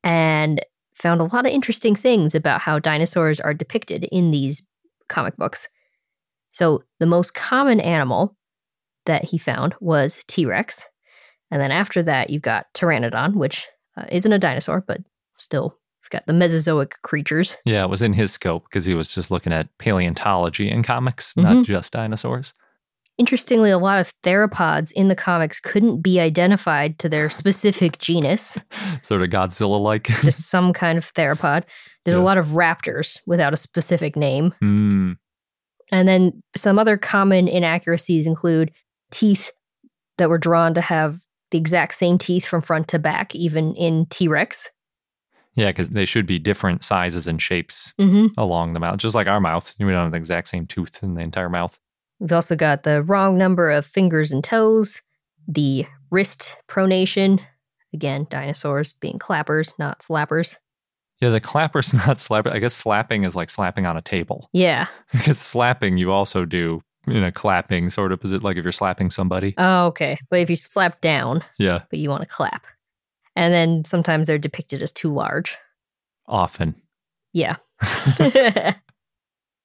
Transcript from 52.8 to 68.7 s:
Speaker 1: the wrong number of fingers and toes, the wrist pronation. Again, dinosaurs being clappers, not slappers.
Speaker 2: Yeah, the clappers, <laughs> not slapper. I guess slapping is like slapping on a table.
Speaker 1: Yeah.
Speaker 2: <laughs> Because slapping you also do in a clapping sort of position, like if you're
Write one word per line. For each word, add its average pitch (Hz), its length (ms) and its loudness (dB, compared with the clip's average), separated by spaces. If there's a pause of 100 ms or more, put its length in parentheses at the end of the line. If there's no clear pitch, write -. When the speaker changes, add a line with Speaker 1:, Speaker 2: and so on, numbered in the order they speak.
Speaker 1:
the 151 180 2
wrong 190 360 2
number 180 340 4
of 147 140 0
fingers 160 480 0
and 135 100 -2
toes, 220 580 2 (460)
the 143 400 0 (240)
wrist - 460 -2 (100)
pronation. 190 720 2 (540)
Again, 143 360 -4
dinosaurs 143 600 -6
being - 260 -10
clappers, 156 640 -2
not 147 220 -8
slappers. 156 560 -4 (640)
Speaker 2:
Yeah, 123 80 2
the 110 100 2
clappers, 151 540 -2
<laughs> 104 120 4
not 151 120 2
slapper. - 340 -2
I 110 80 -4
guess 117 140 -2
slapping 107 500 -2
is 92 140 -2
like 85 120 -6
slapping 92 360 -4
on 85 120 -2
a 82 40 -8
table. - 520 -6
Speaker 1:
Yeah. 170 340 2 (120)
Speaker 2:
<laughs> - 140 -20
Because 127 260 2
slapping 120 580 0
you 90 140 0
also 98 340 0
do 82 380 -4 (240)
in 113 160 0
a 87 80 0
clapping 90 580 -2
sort 95 220 -2
of 92 80 -4
position, 95 240 -4
like 95 140 -2
if 87 60 -8
you're 90 100 -4